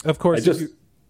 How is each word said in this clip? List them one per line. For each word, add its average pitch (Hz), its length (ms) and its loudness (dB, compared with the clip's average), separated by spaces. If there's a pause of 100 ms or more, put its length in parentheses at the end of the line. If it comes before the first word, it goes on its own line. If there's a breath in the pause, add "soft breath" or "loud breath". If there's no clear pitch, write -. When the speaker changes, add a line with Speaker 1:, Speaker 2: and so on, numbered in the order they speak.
Speaker 1:
Of 156 140 -2
course, 165 240 0
Speaker 2:
I 113 40 -4
just, 165 160 2
Speaker 1:
if 156 80 -8
you, - 60 -20 (340)